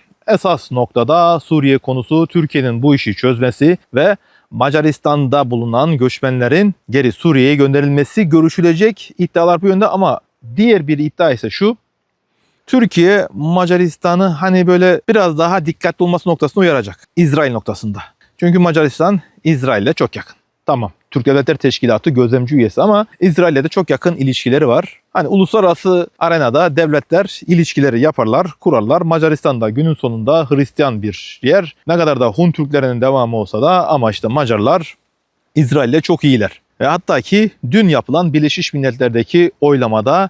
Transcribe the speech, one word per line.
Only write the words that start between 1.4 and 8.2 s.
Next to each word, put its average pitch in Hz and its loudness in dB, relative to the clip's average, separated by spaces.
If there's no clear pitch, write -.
konusu, 147 -2
Türkiye'nin 131 -2
bu 143 4
işi 107 -4
çözmesi 127 0
ve 180 2
Macaristan'da 143 0
bulunan 123 -2
göçmenlerin 127 0
geri 127 0
Suriye'ye 143 2
gönderilmesi 143 0